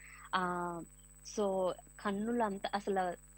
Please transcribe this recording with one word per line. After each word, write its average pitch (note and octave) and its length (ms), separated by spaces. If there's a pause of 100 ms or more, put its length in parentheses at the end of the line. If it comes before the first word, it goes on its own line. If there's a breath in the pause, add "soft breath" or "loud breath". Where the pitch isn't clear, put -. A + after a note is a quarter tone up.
(360 loud breath)
uh, F3 460 (580)
so F#3+ 340 (260)
కన్నులు A3 440
అంతా G3 320
అసలు F#3+ 420 (200)